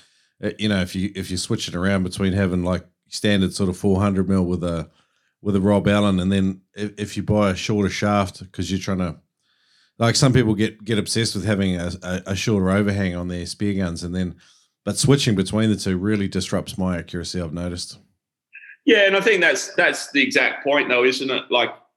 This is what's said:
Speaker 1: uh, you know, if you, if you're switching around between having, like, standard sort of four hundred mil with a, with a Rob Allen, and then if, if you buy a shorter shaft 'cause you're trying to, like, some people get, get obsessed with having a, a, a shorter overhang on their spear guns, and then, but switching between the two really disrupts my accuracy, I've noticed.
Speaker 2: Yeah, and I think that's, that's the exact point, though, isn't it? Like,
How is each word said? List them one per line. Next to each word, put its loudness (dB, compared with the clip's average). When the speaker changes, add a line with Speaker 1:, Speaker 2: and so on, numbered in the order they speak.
Speaker 1:
uh, -4
you -2
know, 2
if -4
you, -2
if -8
you're -4
switching -6
around 0
between -2
having, 0
like, -2
standard 0
sort -2
of -2
four 2
hundred 2
mil 2
with -2
a, -4
with -2
a 2
Rob 2
Allen, 2
and 0
then 0
if, -8
if -8
you -6
buy 2
a -2
shorter 0
shaft 0
'cause -6
you're -2
trying -4
to, -4
like, 2
some 4
people 4
get, -2
get 0
obsessed -2
with -4
having 0
a, -4
a, -6
a -2
shorter 0
overhang 0
on -6
their -6
spear -4
guns, -4
and -6
then, -4
but -4
switching 2
between 0
the 2
two -2
really -2
disrupts -4
my -2
accuracy, -8
I've -8
noticed. -8
Speaker 2:
Yeah, 8
and 4
I 4
think 4
that's, 2
that's 0
the 4
exact 0
point, 2
though, 4
isn't 2
it? -4
Like, 2